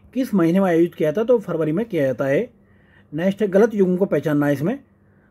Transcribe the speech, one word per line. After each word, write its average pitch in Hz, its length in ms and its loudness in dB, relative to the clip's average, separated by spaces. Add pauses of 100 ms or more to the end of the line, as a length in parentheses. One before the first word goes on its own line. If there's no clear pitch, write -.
(140)
किस 254 200 -4
महीने 175 260 2
में 196 80 2
आयोजित 170 280 2
किया 156 160 0
जाता 185 100 -2
है? 226 60 -2
तो 247 120 4
फरवरी 160 320 -4
में 196 140 -2
किया 160 200 -2
जाता 131 200 -2
है। 160 240 0 (640)
Next 185 280 -2
है 214 60 0
गलत 214 280 2
युगों 185 220 2
को 196 80 0
पहचानना 147 400 0
है 143 80 2
इसमें, 165 260 -4 (520)